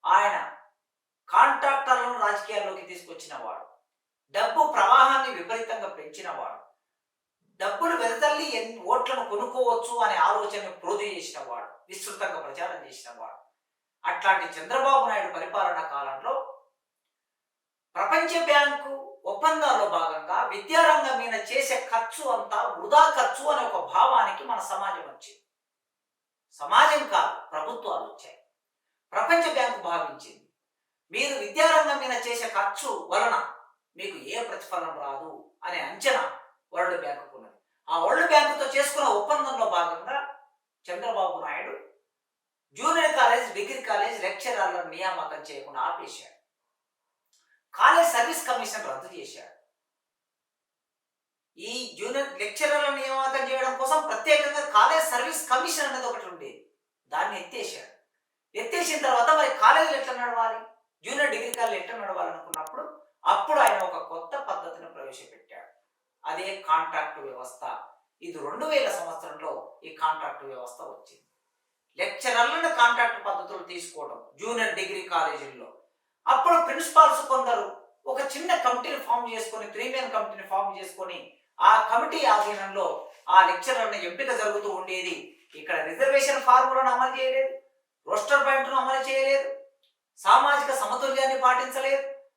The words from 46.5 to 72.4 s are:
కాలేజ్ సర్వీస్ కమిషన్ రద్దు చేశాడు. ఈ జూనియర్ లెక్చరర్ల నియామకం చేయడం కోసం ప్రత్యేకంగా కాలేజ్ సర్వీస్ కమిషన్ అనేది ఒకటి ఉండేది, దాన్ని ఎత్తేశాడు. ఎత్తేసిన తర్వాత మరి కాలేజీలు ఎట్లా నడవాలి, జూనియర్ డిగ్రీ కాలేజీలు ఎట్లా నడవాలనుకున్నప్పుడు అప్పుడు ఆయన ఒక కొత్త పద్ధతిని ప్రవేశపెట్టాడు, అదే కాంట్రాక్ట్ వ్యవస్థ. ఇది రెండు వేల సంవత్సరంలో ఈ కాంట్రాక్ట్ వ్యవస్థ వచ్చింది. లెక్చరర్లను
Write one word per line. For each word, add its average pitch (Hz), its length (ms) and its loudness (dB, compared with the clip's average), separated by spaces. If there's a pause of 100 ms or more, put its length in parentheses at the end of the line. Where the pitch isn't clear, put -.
కాలేజ్ 330 400 6
సర్వీస్ 254 360 0
కమిషన్ 226 400 -4
రద్దు - 260 -10
చేశాడు. - 380 -16 (2000)
ఈ 220 160 -14 (240)
జూనియర్ 269 340 -4 (100)
లెక్చరర్ల 294 480 0 (100)
నియామకం 269 500 -2
చేయడం 262 320 -2
కోసం 311 180 2 (100)
ప్రత్యేకంగా 294 540 2 (120)
కాలేజ్ 320 380 6
సర్వీస్ - 280 -4 (100)
కమిషన్ 262 380 0
అనేది 254 200 -6
ఒకటి 233 220 -8
ఉండేది, - 300 -16 (500)
దాన్ని 214 280 -2
ఎత్తేశాడు. - 520 -10 (640)
ఎత్తేసిన 359 520 -2
తర్వాత 247 220 4 (100)
మరి 277 120 4 (120)
కాలేజీలు 277 360 6
ఎట్లా 262 200 -6
నడవాలి, 233 400 -2 (460)
జూనియర్ - 300 0
డిగ్రీ 240 240 -4
కాలేజీలు 233 220 0
ఎట్లా - 200 -10
నడవాలనుకున్నప్పుడు - 840 -8 (400)
అప్పుడు - 340 2
ఆయన - 260 4
ఒక - 140 -8 (100)
కొత్త - 240 -12 (160)
పద్ధతిని - 460 -10
ప్రవేశపెట్టాడు, - 760 -20 (520)
అదే 160 240 -8 (200)
కాంట్రాక్ట్ 170 560 -2
వ్యవస్థ. - 400 -14 (580)
ఇది - 160 -14 (100)
రెండు - 260 -6
వేల 269 240 2
సంవత్సరంలో - 540 -10 (360)
ఈ - 20 -16 (120)
కాంట్రాక్ట్ - 500 -4
వ్యవస్థ - 280 -16 (120)
వచ్చింది. - 320 -20 (760)
లెక్చరర్లను 240 720 0 (100)